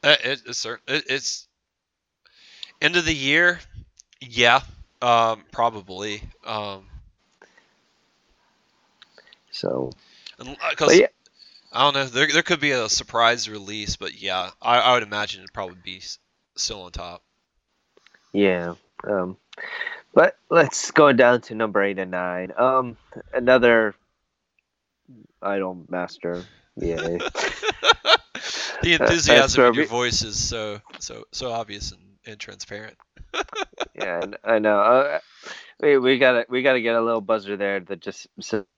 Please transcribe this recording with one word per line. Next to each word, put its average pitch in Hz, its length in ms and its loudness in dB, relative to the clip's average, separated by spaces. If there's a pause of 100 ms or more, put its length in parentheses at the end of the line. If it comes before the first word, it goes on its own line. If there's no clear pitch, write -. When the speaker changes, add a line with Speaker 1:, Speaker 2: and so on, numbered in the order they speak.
Speaker 1:
Uh, 147 200 6
it, 135 220 -4
it's 123 140 -10
cer-, 113 280 -10
it, 147 220 -2
it's - 380 -6 (1300)
end 156 140 0
of 175 100 2
the 160 100 0
year, 160 440 0 (600)
yeah, 120 400 2 (400)
um, 113 500 2
probably. 104 680 -4 (240)
Um, 101 400 -10 (2750)
Speaker 2:
So, 64 400 -6 (480)
Speaker 1:
and, 123 100 -16
uh, 156 260 -8
'cause 160 140 2
Speaker 2:
but 160 80 8
yeah. - 100 6 (680)
Speaker 1:
I 123 100 2
don't 143 100 4
know. 139 120 0
There, 131 260 0
there 160 120 2
could 170 160 0
be 143 120 2
a 117 180 -2
surprise 117 600 0
release, 104 460 -10
but 95 260 -10
yeah, 92 280 -4 (120)
I, 120 180 4
I 123 140 4
would 120 100 2
imagine 104 380 -8
it'd 95 120 -20
probably 92 300 -12
be 92 140 -14
s-, - 220 -18 (360)
still 104 280 -8
on 90 80 -20
top. 87 320 -14 (1120)
Speaker 2:
Yeah. 92 420 0 (300)
Um, 92 320 -4 (760)
but - 240 4 (120)
let's - 420 2
go 147 220 8
down 123 280 6
to - 140 -14
number 107 280 -2
eight 98 160 -2
and 92 120 -6
nine. 90 460 -6
Um, 127 400 0 (360)
another 120 640 4 (1500)
Idol 92 480 -4
Master. 87 540 -8 (340)
Yay. 85 480 -4
Speaker 1:
<laughs> - 40 -4 (1500)
The 170 140 4
Speaker 2:
Uh, 143 80 2
Speaker 1:
enthusiasm 139 320 4
in 131 60 8
Speaker 2:
that's 135 160 0
Speaker 1:
your 127 140 8
Speaker 2:
where 123 100 0
we 156 40 2
Speaker 1:
voice 120 380 -2
is 107 200 -10
so, 107 380 -6 (160)
so, 113 340 -16
so 127 200 -8
obvious 107 400 -8
and, 90 100 -20 (240)
and 107 140 -18
transparent. 104 580 -16 (360)
<laughs> - 40 -6 (560)
Speaker 2:
Yeah, 87 240 -6
I 87 40 -4
kn-, 98 220 -10
I 110 160 2
know. 107 200 2
Uh, 131 400 4 (600)
we, 143 180 4
we 127 180 2
gotta, 127 320 4
we 127 140 -2
gotta 131 180 2
get 117 140 0
a 117 60 2
little 113 200 0
buzzer 101 360 -4
there 98 240 -2
that 90 180 -12
just - 280 -12 (120)
says 104 240 -6 (140)